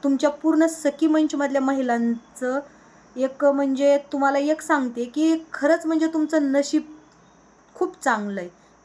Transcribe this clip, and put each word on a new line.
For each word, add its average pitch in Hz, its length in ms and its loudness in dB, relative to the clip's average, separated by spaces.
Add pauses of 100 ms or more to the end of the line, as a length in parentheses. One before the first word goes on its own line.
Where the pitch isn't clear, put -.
तुमच्या 277 260 2
पूर्ण 311 380 2
सखी 311 400 -2
मंचमधल्या 285 540 0
महिलांचं 254 960 -2 (560)
एक, 262 300 -2
म्हणजे 277 520 2 (140)
तुम्हाला 277 260 2
एक 302 240 0
सांगते 247 440 -2
की 320 320 0 (160)
खरंच 320 320 0
म्हणजे 320 220 0
तुमचं 311 440 0
नशीब 285 320 0 (920)
खूप 359 280 -6
चांगलं 208 360 -2
आहे 180 100 -10 (360)